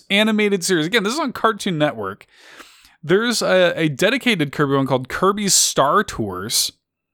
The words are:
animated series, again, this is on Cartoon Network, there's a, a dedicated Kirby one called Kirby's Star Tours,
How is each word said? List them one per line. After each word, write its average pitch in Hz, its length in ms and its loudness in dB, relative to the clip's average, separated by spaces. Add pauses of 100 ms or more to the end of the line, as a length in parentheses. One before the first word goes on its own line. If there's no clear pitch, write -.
(120)
animated 208 520 2
series, 170 220 0
again, 208 160 0
this 202 120 -2
is 302 60 -6
on 277 140 -4
Cartoon 202 460 -2
Network, 151 480 -4 (760)
there's 214 400 0
a, 185 340 2
a 160 140 0
dedicated 180 640 0
Kirby 139 240 0
one 135 100 2
called 127 240 -2
Kirby's 196 460 0
Star 160 480 2
Tours, 98 680 -4 (400)